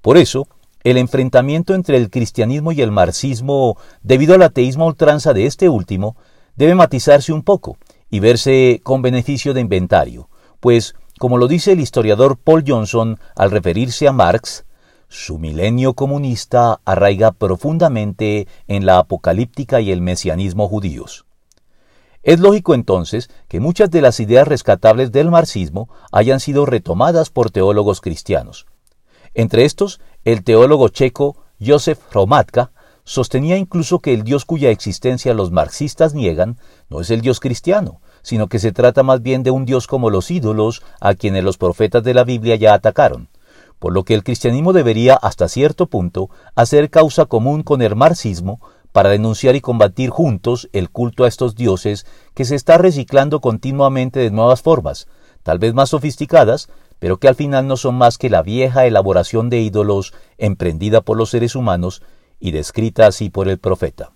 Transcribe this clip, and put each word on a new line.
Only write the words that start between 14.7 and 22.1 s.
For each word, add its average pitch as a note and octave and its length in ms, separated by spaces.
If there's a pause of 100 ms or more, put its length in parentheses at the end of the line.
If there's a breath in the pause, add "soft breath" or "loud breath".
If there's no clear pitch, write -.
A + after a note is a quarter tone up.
su - 300
milenio G#2+ 560
comunista B2+ 920
arraiga G2 460
profundamente G#2+ 1160 (180 soft breath)
en G2+ 180
la F#2 140
apocalíptica G#2 840
y G2+ 120
el F2+ 80
mesianismo F2+ 680
judíos. F#2 580 (1000)